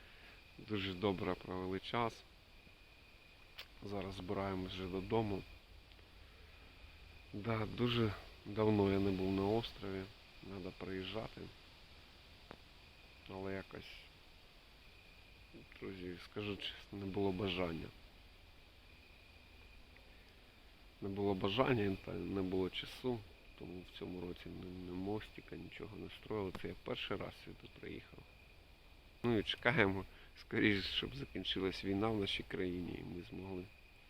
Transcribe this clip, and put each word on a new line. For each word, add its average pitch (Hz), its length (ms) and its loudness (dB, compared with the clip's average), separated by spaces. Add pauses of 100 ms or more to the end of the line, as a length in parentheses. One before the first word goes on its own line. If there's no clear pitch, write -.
(580)
Дуже 98 360 -2
добре 92 420 2
провели 92 440 -2
час. 117 340 2 (1700)
Зараз 98 320 -2
збираємось 95 580 0
вже 92 140 -4
додому. 98 560 2 (1900)
Да, 107 320 0 (120)
дуже 120 360 4 (320)
давно 104 460 6
я 98 80 6
не 98 120 6
був 95 220 2
на 95 100 4
острові. 101 580 2 (420)
Надо 92 340 -6
приїжджати. 95 640 -4 (1900)
Але 95 240 -2
якось, - 380 -6 (1900)
друзі, 92 460 -6
скажу 104 300 -2
чесно, - 440 -6
не 98 60 -4
було 98 260 4
бажання. 90 560 0 (3250)
Не 101 80 -2
було 101 240 6
бажання, 101 720 6
та 90 60 -6
не 92 300 0
було 92 280 4
часу. - 500 -2 (400)
Тому 87 220 -8
в - 180 -14
цьому 90 220 -4
році 87 240 -6
ні, 90 240 -8
ні 90 220 -8
мостика, 95 640 -4
нічого 90 420 -10
не 90 120 -8
строїли. 98 420 -2 (100)
Це 92 60 -4
я 92 160 -4
перший - 340 -2
раз 95 160 -6 (120)
сюди - 240 -14 (100)
приїхав. - 400 -10 (1040)
Ну 120 140 6
і 92 60 6
чекаємо, 98 640 6 (340)
скоріше, 107 420 6
щоб - 340 0
закінчилась 95 720 0
війна 98 240 4
в 110 100 2
нашій - 240 0
країні 90 560 -2
і 87 160 -6
ми 87 80 -6
змогли 95 420 -6 (440)